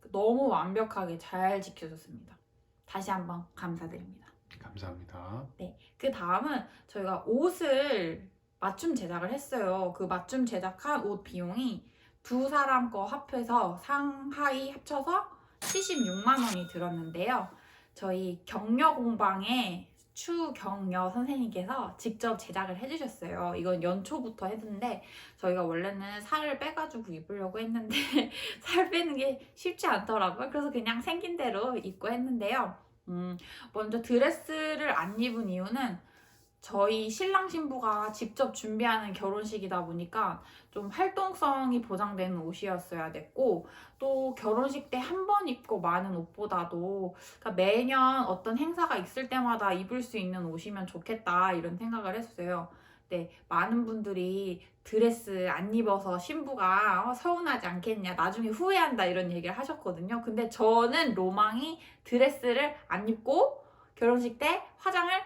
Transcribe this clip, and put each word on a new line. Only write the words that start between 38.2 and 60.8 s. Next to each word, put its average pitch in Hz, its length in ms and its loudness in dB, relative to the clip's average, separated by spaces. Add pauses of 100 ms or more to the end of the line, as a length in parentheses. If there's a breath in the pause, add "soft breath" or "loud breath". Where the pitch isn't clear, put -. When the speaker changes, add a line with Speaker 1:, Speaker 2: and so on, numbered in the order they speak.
Speaker 1:
준비하는 220 580 -2
결혼식이다 196 720 -4
보니까 175 560 -4 (300 loud breath)
좀 202 180 -6
활동성이 302 920 2
보장되는 190 580 -2
옷이었어야 170 720 -4
됐고 170 560 0 (320 loud breath)
또 269 340 0
결혼식 254 560 0
때 254 80 -4
한 370 300 -2
번 403 200 4
입고 240 320 -4
마는 180 360 0
옷보다도 180 1000 -4 (240 loud breath)
그러니까 214 120 -6
매년 254 760 6
어떤 220 320 0
행사가 330 400 0
있을 247 320 -4
때마다 233 440 2
입을 196 280 -2
수 233 160 -6
있는 180 280 -4
옷이면 185 420 -6
좋겠다 180 640 2
이런 175 240 -2
생각을 220 380 -4
했어요. 180 520 -4 (420 loud breath)
네, 170 200 -2 (180 loud breath)
많은 226 380 2
분들이 196 760 -2 (220 loud breath)
드레스 220 640 2
안 180 260 -2
입어서 196 420 4
신부가, 208 920 2
어, 254 40 0
서운하지 330 540 0
않겠냐, 180 480 -2
나중에 202 340 0
후회한다 311 560 4
이런 180 260 2
얘기를 175 240 -4
하셨거든요. 226 680 -4
근데 226 260 -2
저는 240 640 6